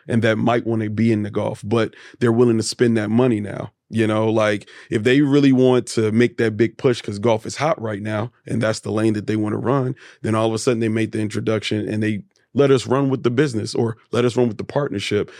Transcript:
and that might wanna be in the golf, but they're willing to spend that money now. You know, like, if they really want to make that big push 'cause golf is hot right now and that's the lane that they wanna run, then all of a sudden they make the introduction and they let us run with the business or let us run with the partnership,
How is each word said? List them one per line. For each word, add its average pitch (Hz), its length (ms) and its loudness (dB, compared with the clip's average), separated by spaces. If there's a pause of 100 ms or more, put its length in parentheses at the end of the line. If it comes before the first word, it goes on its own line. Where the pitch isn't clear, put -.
and 117 160 0
that 113 140 2
might 117 300 0
wanna 110 240 -2
be 110 200 2
in 107 120 0
the 104 80 -6
golf, 110 340 -6
but 113 300 -2 (260)
they're 120 120 2
willing 117 260 4
to 110 40 0
spend 117 360 0
that 104 120 -2
money 117 300 2
now. - 320 -10 (160)
You 110 180 0
know, 110 220 0
like, 107 400 0 (220)
if 110 140 -2
they 131 180 4
really 139 300 4
want 127 360 4
to 110 240 -2
make 120 260 2
that 110 200 0
big 113 180 0
push - 240 0
'cause 104 200 -8
golf 110 260 0
is 110 100 -10
hot 151 240 -2
right 107 220 -8
now 107 300 -6 (120)
and 113 160 -4
that's 110 200 -2
the 107 120 -8
lane 110 220 2
that 101 140 -8
they 110 80 -2
wanna 107 220 -2
run, 127 360 -2 (260)
then 110 140 -2
all 110 140 2
of 113 40 -2
a 110 60 -2
sudden 117 220 0
they 113 100 0
make 110 220 -2
the 110 80 -4
introduction 107 680 -4
and 107 140 -4
they 107 200 -2 (300)
let 135 180 4
us 120 160 2
run 135 240 0
with 127 120 -2
the 131 80 2
business 123 440 -2
or 113 240 -2 (140)
let 120 120 2
us 123 100 0
run 123 140 2
with 107 80 -6
the 98 80 -8
partnership, 104 760 -4